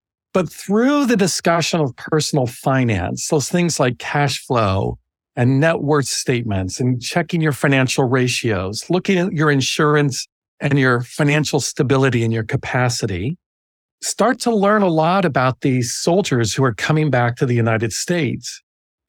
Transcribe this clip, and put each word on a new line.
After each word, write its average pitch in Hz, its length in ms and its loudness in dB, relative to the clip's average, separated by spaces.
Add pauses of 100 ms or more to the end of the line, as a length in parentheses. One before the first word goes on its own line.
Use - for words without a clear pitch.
(340)
But 185 180 0
through 254 540 0
the 233 100 2
discussion 170 640 0
of 139 160 -2
personal 147 500 -2
finance, 120 800 -2
those 151 200 0
things 175 320 0
like 127 180 0
cash 143 460 -2
flow 101 540 0 (360)
and 135 260 2
net 165 200 2
worth 143 260 0
statements 107 760 -4
and 123 200 0
checking 170 400 -2
your 156 120 2
financial 135 520 0
ratios, 117 840 -2
looking 185 280 0
at 180 140 -2
your 151 180 2
insurance 147 800 0 (320)
and 147 180 0
your 127 240 2
financial 147 580 0
stability 131 640 2
and 113 80 0
your 110 120 -2
capacity, 123 920 -2 (640)
start - 380 0
to 233 140 0
learn 208 280 4
a 190 60 2
lot 170 360 2
about 131 360 0
these 127 340 0
soldiers 147 600 0
who 135 100 2
are 123 100 2
coming 156 360 0
back 120 260 0
to 143 100 0
the 120 80 0
United 113 380 0
States. - 680 -4 (460)